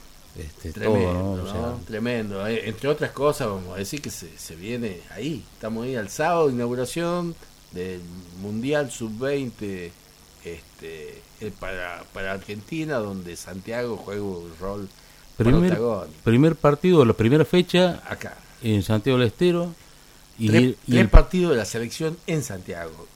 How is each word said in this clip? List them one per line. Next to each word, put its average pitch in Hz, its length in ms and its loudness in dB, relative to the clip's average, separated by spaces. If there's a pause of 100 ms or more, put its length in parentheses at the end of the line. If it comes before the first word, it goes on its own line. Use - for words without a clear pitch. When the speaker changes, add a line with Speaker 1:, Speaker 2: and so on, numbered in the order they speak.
(380)
Speaker 1:
este, 78 340 -12
Speaker 2:
Tremendo, 101 380 0
Speaker 1:
todo, - 40 0
¿no? 95 180 -2
O 95 60 -2
Speaker 2:
¿no? 92 80 -6
Speaker 1:
sea, 117 280 -6 (120)
Speaker 2:
Tremendo. 107 600 -4
Eh, 110 220 -4
entre 113 200 -4
otras 147 220 -2
cosas, 139 380 -2
vamos 92 260 -8
a 95 40 -8
decir 143 220 -8
que 113 100 -10
se, 80 280 -14
se - 160 -16
viene 101 460 -8 (100)
ahí. 117 320 -8 (120)
Estamos 113 300 -8
ahí 131 120 -6
al 101 120 -6
sábado, 160 420 2
inauguración 160 840 -4 (380)
del 90 280 -8 (400)
Mundial 120 520 -2
Sub 110 260 -8
veinte, 107 720 -6 (540)
este, 80 760 -14 (200)
eh, 107 180 -10
para, 90 540 -10
para 98 200 -6
Argentina, 107 680 -8
donde 95 380 -6
Santiago 113 600 -8
juega 101 260 -8
un 87 380 -8
rol 98 280 -8 (480)
Speaker 1:
Primer, 156 360 6
Speaker 2:
protagónico. 104 500 -2
Speaker 1:
primer 139 340 6
partido, 151 480 6
la 110 80 6
primera 123 320 4
fecha 180 640 2
Speaker 2:
Acá. - 280 -10 (260)
Speaker 1:
en 107 200 2
Santiago 110 360 2
del 123 100 4
Estero. 175 460 0 (640)
Y 113 100 2
Speaker 2:
Tres, 113 140 8
Speaker 1:
el, 127 60 6 (180)
y 143 60 -4
Speaker 2:
tres 120 80 8
Speaker 1:
el - 80 6
Speaker 2:
partidos 175 440 8
de 123 40 4
la 104 80 0
selección 120 520 -6 (100)
en 160 160 -2
Santiago. 85 720 -10